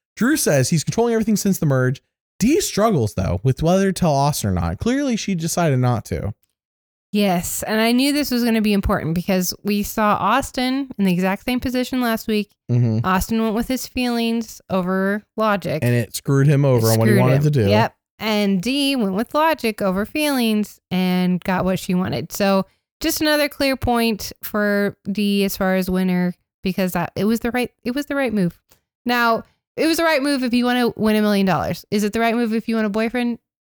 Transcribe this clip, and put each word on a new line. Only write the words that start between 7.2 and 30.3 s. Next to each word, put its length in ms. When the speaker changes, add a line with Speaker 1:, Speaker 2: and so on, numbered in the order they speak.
Speaker 2:
and 180
I 100
knew 220
this 160
was 140
gonna 180
be 120
important 420
because 360
we 180
saw 380
Austin 800
in 60
the 80
exact 300
same 160
position 420
last 260
week. 240
Speaker 1:
Mm-hmm. 320
Speaker 2:
Austin 380
went 140
with 120
his 200
feelings 840
over 540
logic. 480
Speaker 1:
And 120
it 200
screwed 300
him 200
over 240
Speaker 2:
It 40
Speaker 1:
on 60
what 80
he 80
Speaker 2:
screwed 60
Speaker 1:
wanted 160
Speaker 2:
him. 60
Speaker 1:
to 80
do. 160
Speaker 2:
Yep. 280
And 420
D 340
went 200
with 180
logic 480
over 240
feelings 760
and 520
got 220
what 140
she 160
wanted. 360
So 360
just 220
another 280
clear 260
point 560
for 520
D 340
as 120
far 180
as 140
winner, 460
because 300
that, 240
it 100
was 140
the 100
right, 220
it 120
was 100
the 100
right 180
move. 280
Now, 360
it 100
was 100
the 60
right 180
move 220